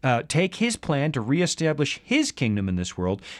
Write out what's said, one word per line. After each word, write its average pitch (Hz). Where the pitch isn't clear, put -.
uh, 123
take 214
his 226
plan 147
to 131
reestablish 147
his 285
kingdom 104
in 92
this 90
world, 92